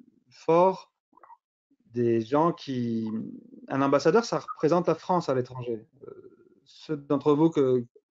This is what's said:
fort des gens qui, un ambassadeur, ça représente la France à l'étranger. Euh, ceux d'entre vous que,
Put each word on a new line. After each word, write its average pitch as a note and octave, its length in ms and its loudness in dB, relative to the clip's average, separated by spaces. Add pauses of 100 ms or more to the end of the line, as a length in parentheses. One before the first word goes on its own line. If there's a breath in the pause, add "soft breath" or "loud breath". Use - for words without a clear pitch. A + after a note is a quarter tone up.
(320)
fort F3 600 0 (1000)
des A#2 280 0
gens D3 300 2
qui, A#2 560 -6 (600)
un C#3 160 -2
ambassadeur, C#3 420 2
ça D#3 140 -4
représente E3+ 480 0
la E3 80 2
France E3+ 340 -2
à C3+ 60 0
l'étranger. B2 500 -8 (220)
Euh, - 260 -20 (300)
ceux - 340 -10
d'entre C#3+ 360 0
vous D#3+ 180 4
que, B2+ 340 2 (340)